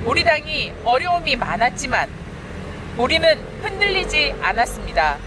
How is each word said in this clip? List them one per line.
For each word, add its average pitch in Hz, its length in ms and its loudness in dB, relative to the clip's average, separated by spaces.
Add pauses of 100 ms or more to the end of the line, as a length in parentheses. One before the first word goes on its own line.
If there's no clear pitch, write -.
우리 339 200 2
당이 302 500 0 (100)
어려움이 320 520 2
많았지만 214 720 0 (880)
우리는 311 400 4 (240)
흔들리지 392 800 0
않았습니다. 170 840 0